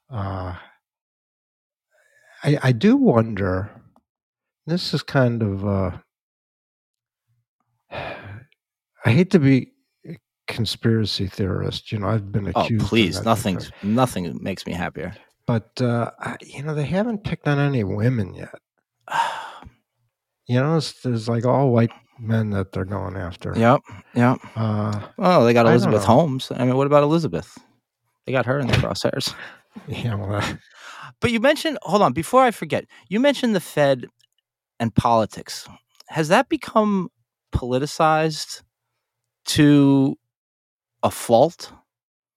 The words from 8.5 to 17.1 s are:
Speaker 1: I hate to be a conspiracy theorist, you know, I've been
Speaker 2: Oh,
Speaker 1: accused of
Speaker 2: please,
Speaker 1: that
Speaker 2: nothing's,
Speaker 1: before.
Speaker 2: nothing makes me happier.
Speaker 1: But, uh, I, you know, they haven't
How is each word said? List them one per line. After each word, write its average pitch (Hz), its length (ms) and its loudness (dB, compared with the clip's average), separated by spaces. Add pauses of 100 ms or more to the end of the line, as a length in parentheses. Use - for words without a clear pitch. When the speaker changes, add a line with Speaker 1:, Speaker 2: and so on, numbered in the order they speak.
Speaker 1:
I 117 60 2
hate 180 200 2
to 196 80 4
be 135 340 2 (340)
a 170 100 -16 (300)
conspiracy 110 800 -2
theorist, 95 680 -6
you 110 60 -4
know, 98 100 -4
I've 104 240 -2
been 98 220 -4
Speaker 2:
Oh, 117 80 2
Speaker 1:
accused 107 220 0
of 101 40 -2
Speaker 2:
please, 107 280 2
Speaker 1:
that 101 80 -6
Speaker 2:
nothing's, 101 460 -2
Speaker 1:
before. - 200 -8
Speaker 2:
nothing 113 520 -2
makes 95 240 -8
me - 60 -8
happier. 87 420 -8 (320)
Speaker 1:
But, 117 340 -4
uh, 117 380 -2
I, - 240 -10
you - 200 -16
know, 151 120 -6
they 147 100 -2
haven't 208 400 -2